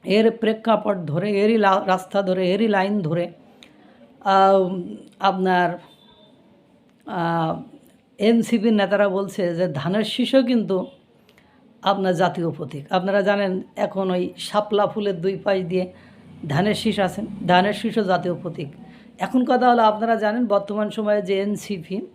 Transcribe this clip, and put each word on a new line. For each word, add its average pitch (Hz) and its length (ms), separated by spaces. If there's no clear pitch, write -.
এর 214 260
প্রেক্ষাপট 214 640
ধরে, 175 340
এরই 208 280
লা-, 196 280
রাস্তা 185 360
ধরে, 185 280
এরই 214 180
লাইন 202 320
ধরে, 170 320
আহ, 190 600
আপনার, 185 580
আহ, 165 560
এনসিপির 226 540
নেতারা 202 360
বলছে 185 460
যে 175 140
ধানের 165 360
শীষও 254 380
কিন্তু 202 440
আপনার 190 320
জাতীয় 170 360
প্রতীক। 139 420
আপনারা 190 300
জানেন, 196 400
এখন 190 340
ওই 180 260
শাপলা 208 500
ফুলের 202 340
দুই 190 160
পাশ 190 240
দিয়ে 180 320
ধানের 185 260
শীষ 208 240
আছেন, 196 280
ধানের 185 260
শীষও 220 300
জাতীয় 180 320
প্রতীক। 156 340
এখন 247 260
কথা 247 260
হলো, 233 120
আপনারা 220 340
জানেন, 214 300
বর্তমান 202 440
সময়ে 208 320
যে 190 180
এনসিপি 196 600